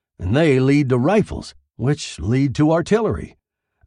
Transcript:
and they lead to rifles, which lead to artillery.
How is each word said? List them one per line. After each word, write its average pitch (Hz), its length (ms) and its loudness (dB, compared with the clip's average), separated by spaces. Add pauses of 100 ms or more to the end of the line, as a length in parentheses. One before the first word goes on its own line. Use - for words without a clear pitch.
(180)
and 90 160 -2
they 143 260 2
lead 139 280 2
to 127 80 2
rifles, 127 580 -2 (220)
which - 420 -4
lead 127 360 0
to 151 180 2
artillery. 175 640 -2 (500)